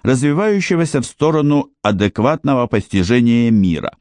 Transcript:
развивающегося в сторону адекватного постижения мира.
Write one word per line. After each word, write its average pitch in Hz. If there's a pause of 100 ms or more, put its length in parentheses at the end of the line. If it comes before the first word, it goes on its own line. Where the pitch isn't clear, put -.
развивающегося 160
в 117
сторону 147 (120)
адекватного 120
постижения 117
мира. 92